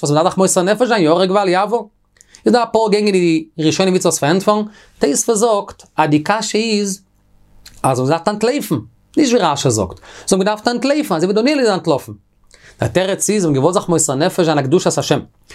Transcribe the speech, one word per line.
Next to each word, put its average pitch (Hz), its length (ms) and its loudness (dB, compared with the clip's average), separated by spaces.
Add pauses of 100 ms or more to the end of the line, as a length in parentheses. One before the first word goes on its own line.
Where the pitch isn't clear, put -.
וואס 147 80 -2
מען 151 120 2
דארף 180 140 0
מוסר 185 260 2
נפש 214 260 0
געווען, 220 140 0
יהרג 175 280 2
ועל 196 180 0
יעבור. 196 420 -2 (560)
איז 208 60 4
דא 240 100 4
א - 20 0
פאר 220 260 0
גענגע, 208 220 2
די 170 320 2 (140)
ראשונים 160 340 0
מיט 185 100 0
צו 170 100 2
פארענטפאנגען, 196 520 0 (360)
דאס 269 240 0
פארזאגט, 214 580 -2 (140)
א 156 100 2
די 151 180 2
קשיא 214 560 -2
איז, 196 220 -6 (800)
אז 131 180 0
מען 131 80 0
דארף 165 200 -2
אנטלויפן. 220 480 -2 (400)
נישט 277 160 2
ווי 226 100 2
רש"י 143 280 0
זאגט. 107 300 -4 (260)
אזוי 190 120 0
מען 190 80 0
דארף 214 220 -2
אנטלויפן, 269 460 -2
אז 156 100 0
מען 196 100 -2
דארף 220 120 0
נישט 277 220 2
אנטלאפן. 160 440 -2 (680)
דער 117 80 0
תירוץ 190 420 -2
איז, 202 160 0
מען 143 120 0
וויל 156 140 2
זיך 190 160 -2
מוסר 156 260 0
נפש 180 260 0
געווען, 156 180 2
א 139 40 0
קדושת 147 360 0
השם. 131 220 -2 (340)